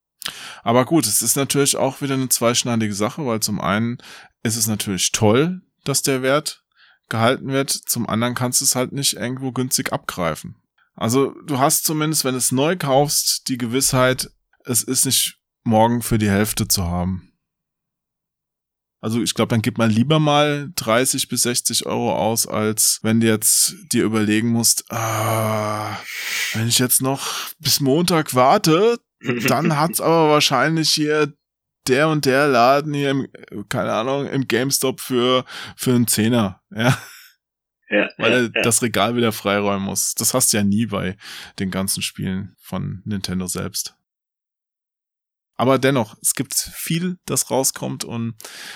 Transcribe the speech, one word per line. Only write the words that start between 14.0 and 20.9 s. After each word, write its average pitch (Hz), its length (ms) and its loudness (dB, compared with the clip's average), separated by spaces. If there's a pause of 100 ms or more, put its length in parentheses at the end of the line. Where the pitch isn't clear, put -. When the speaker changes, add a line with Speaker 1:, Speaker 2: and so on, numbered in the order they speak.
Speaker 1:
es 120 180 -2
ist - 240 -2
nicht - 320 -2 (260)
morgen 117 380 4
für 117 160 0
die 107 120 2
Hälfte 107 400 0
zu 95 160 0
haben. 87 480 -4 (1700)
Also 113 200 -2
ich - 140 -2
glaub, - 140 0
dann 117 120 2
gibt 110 160 -2
man 113 140 2
lieber 131 280 2
mal 147 560 2
dreißig 123 520 0